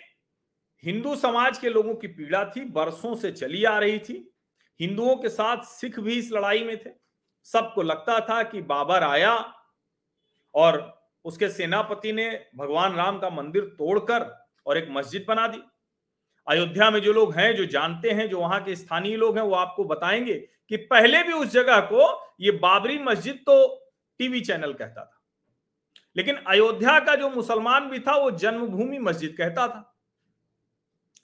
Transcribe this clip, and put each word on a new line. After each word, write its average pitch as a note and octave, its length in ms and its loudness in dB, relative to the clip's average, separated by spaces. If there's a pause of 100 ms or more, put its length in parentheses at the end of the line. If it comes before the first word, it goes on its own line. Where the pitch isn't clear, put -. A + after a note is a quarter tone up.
(840)
हिंदू A#3 320 -6
समाज B3 420 0
के B3 120 -4
लोगों A3 260 0
की G#3+ 120 -12
पीड़ा E3 380 -4
थी, C4 200 -12
बरसों E3 500 -4
से G#3+ 160 -6
चली E3 320 -6
आ G#3+ 160 4
रही G#3 200 0
थी। - 340 -14 (460)
हिंदुओं G#3 360 0
के C4 140 -4
साथ A3+ 340 -2
सिख - 360 -12
भी A#3 200 -2
इस A#3 120 -8
लड़ाई G#3 320 0
में A3 220 -10
थे। - 40 -18 (540)
सबको A3+ 380 -2
लगता E3 380 0
था A3+ 240 -2
कि G#3+ 180 -10
बाबर D3 420 0
आया F#3 500 2 (1040)
और D#3 460 2 (240)
उसके F#3+ 240 -4
सेनापति G#3 640 -4
ने A3 320 -6 (100)
भगवान D#3 400 -2
राम F#3+ 240 -2
का F#3+ 100 -4
मंदिर E3 360 -4
तोड़कर G3+ 800 -4 (200)
और D#3 120 0
एक E3 120 -6
मस्जिद C#3 380 -8
बना A3 200 0
दी। A3 140 -10 (880)
अयोध्या E3+ 440 4
में G#3+ 80 2
जो G#3 140 2
लोग G#3+ 200 4
हैं, G#3 220 2
जो F#3+ 100 -2
जानते E3 460 -2
हैं, G#3+ 180 -2
जो F#3 100 -4
वहां F#3 240 -2
के F#3+ 120 -8
स्थानीय F3+ 400 -4
लोग A3 220 2
हैं, A3 80 0
वो F#3+ 100 0
आपको F3+ 280 -2
बताएंगे F3+ 640 -2 (200)
कि G#3+ 80 -4
पहले B3+ 460 6
भी E4+ 100 -4
उस D4 140 -2
जगह B3 320 4
को A#3+ 600 2
ये G3 120 2
बाबरी G3 480 2
मस्जिद B3 360 -2
तो C4+ 420 6 (400)
टीवी B3 240 -2
चैनल D#3+ 320 -4
कहता A2+ 320 -14
था, - 160 -20 (920)
लेकिन G3 200 -2
अयोध्या A3 640 4
का D4+ 160 4
जो C#4+ 140 0
मुसलमान A#3+ 600 0
भी C4 100 -8
था, C#4+ 160 0
वो C#4 160 2
जन्मभूमि A3+ 680 -4
मस्जिद E3 400 -4
कहता A#3+ 300 -2
था। A3 320 -14 (1200)